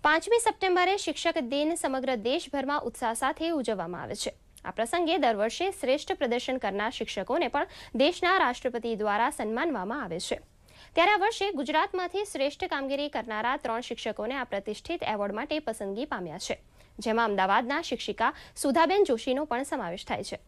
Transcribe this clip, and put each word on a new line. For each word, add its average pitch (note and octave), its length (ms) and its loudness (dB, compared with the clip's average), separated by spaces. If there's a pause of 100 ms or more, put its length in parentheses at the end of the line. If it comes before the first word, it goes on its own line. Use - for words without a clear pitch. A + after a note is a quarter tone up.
પાંચમી E4 420 4
સપ્ટેમ્બરે F#4+ 540 4
શિક્ષક E4 380 -2 (140)
દિન D4+ 240 2
સમગ્ર C4 400 0 (140)
દેશભરમાં C#4+ 600 -2
ઉત્સાહ A#3 260 -2
સાથે D#4 360 0
ઉજવવામાં F#3 520 -2
આવે - 200 -8
છે. - 100 -4 (320)
આ - 60 -6
પ્રસંગે E4 480 0
દર A#3 180 4
વર્ષે A#3 340 0
શ્રેષ્ઠ D4 480 -2
પ્રદર્શન B3+ 400 0
કરનાર G#3 320 -2
શિક્ષકોને B3+ 580 -2
પણ - 180 0 (360)
દેશના F4 360 4
રાષ્ટ્રપતિ B3 580 0
દ્વારા G#3+ 340 2
સન્માનવામાં A#3 720 -2
આવે E3+ 160 -6
છે. - 180 -4 (560)
ત્યારે F#4+ 220 6
આ F#4 80 2
વર્ષે G#4 300 2
ગુજરાતમાંથી F4+ 720 0
શ્રેષ્ઠ D4 440 -2
કામગીરી C#4 400 -2
કરનારા A3+ 480 -2
ત્રણ A#3 320 -4
શિક્ષકોને A3 480 -4
આ B3+ 80 -4
પ્રતિષ્ઠિત G#3 680 -4
એવોર્ડ G3+ 240 -2
માટે D4+ 280 -2
પસંદગી A3 460 -4
પામ્યા F3+ 340 -8
છે, - 80 -2 (440)
જેમાં A3 320 2
અમદાવાદના A3+ 580 2
શિક્ષિકા A#3 420 0 (320)
સુધાબેન D#4+ 460 6
જોશીનો C4 360 0
પણ C4 260 -4
સમાવેશ G3+ 380 -4
થાય G#3+ 200 -4
છે. - 180 -8